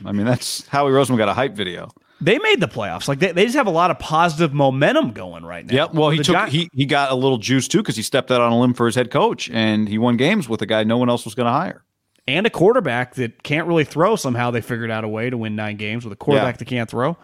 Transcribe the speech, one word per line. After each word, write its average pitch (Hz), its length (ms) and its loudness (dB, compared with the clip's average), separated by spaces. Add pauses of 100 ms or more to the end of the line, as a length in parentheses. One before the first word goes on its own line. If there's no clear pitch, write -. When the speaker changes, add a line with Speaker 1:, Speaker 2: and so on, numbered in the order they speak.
Speaker 1:
I 101 60 -8
mean, 104 160 0
that's, - 400 -2
Howie 143 240 2
Roseman 131 260 4
got 107 100 2
a - 60 2
hype 123 220 0
video. 87 340 -8 (320)
Speaker 2:
They 190 160 4
made 415 220 2
the 156 80 0
playoffs. 95 400 -6
Like, 139 120 -2
they, 180 120 0
they 175 140 2
just 240 100 0
have 277 100 2
a 190 60 0
lot 170 200 2
of 143 60 -4
positive 160 560 0
momentum 143 600 2
going 85 320 -14
right 85 200 -12
now. 107 80 -6
Speaker 1:
Yep. 143 200 2
Well, 151 160 4
he 156 80 2
Speaker 2:
The 147 80 0
Speaker 1:
took, 180 240 2
Speaker 2:
Gi- 139 80 0
Speaker 1:
he, 170 160 -4
he 135 120 0
got 139 260 0
a 131 40 0
little 131 220 2
juice, 120 320 0
too, - 120 2
'cause 127 140 -4
he 113 80 -6
stepped - 260 -2
out 123 120 4
on 120 100 4
a 117 80 4
limb 123 140 4
for 117 140 2
his 113 80 0
head 123 140 0
coach, 196 420 0
and 110 360 0
he 107 100 -4
won 120 200 2
games 151 320 0
with 110 120 -4
a 107 40 -6
guy 110 180 2
no 113 140 2
one 123 120 2
else 120 140 0
was 107 100 -12
gonna 120 200 0
hire. 143 280 -4 (460)
Speaker 2:
And 165 180 0
a 226 40 0
quarterback 160 640 2
that 120 280 -6
can't 156 240 -4
really 165 180 2
throw. 190 320 2
Somehow 123 340 -2
they 120 100 -2
figured 113 300 -6
out 110 140 -4
a - 20 -4
way 110 220 -4
to 127 80 -6
win 110 180 -6
nine 107 220 -6
games 107 260 -6
with 110 80 -12
a 98 60 -14
quarterback 123 380 0
Speaker 1:
Yeah. - 40 -14
Speaker 2:
that 117 60 -12
can't 120 240 -4
throw. 135 340 -2